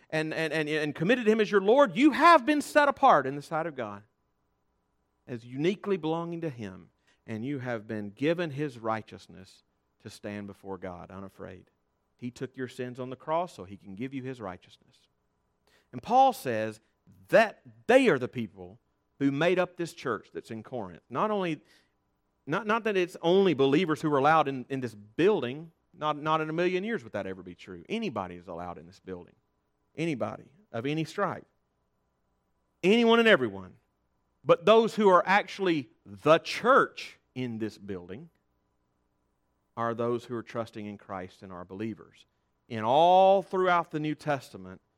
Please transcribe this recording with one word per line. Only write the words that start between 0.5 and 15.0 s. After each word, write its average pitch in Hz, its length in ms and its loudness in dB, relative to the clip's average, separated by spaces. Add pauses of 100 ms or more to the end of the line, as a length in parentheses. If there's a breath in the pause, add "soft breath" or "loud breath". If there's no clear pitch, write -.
and, 156 160 -2
and 151 280 -2
committed 226 320 0
Him 220 120 4
as 208 120 0
your 202 100 4
Lord, 220 340 4
you 277 160 6
have 285 340 8
been 294 160 2
set 294 260 2
apart 202 400 4
in 135 80 -6
the 147 60 -10
sight 160 260 -4
of 151 80 -12
God 104 260 -8 (1300)
as 120 180 -12
uniquely 170 520 -2
belonging 165 440 -4
to 165 80 -6
Him, 101 400 -14 (380)
and 110 180 -8
you 143 140 -6
have 120 280 -8
been 104 240 -8
given 160 400 -2
His 135 280 -8
righteousness 104 840 -10 (400)
to 113 60 -16
stand 104 380 -12
before 95 300 -14
God 87 340 -14
unafraid. 95 540 -16 (520)
He 123 140 -12
took 127 240 -12
your 131 120 -8
sins 123 320 -12
on 127 100 -10
the 131 60 -12
cross 165 400 -6
so - 80 -14
He 98 140 -18
can 98 180 -18
give 131 180 -10
you 131 100 -10
His 127 160 -12
righteousness. - 560 -14 (1000)